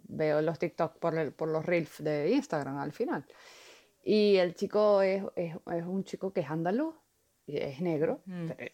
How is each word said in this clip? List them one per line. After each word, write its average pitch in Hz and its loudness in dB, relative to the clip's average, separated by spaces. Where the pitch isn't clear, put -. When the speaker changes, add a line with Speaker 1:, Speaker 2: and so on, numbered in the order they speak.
Speaker 1:
veo 151 0
los 156 0
TikTok 165 -4
por 160 -2
el, 156 -2
por 160 -4
los 156 -2
reels 170 -2
de 151 0
Instagram 143 -2
al 143 -6
final. 233 -4
Y 208 6
el 175 2
chico 208 4
es, 196 2
es, 170 -4
es 170 -4
un 185 -2
chico - -6
que 190 -2
es 139 -4
andaluz, 190 0
y 143 -6
es 139 -4
negro, 170 0
Speaker 2:
Ujú. 175 -6
Speaker 1:
pero 123 -12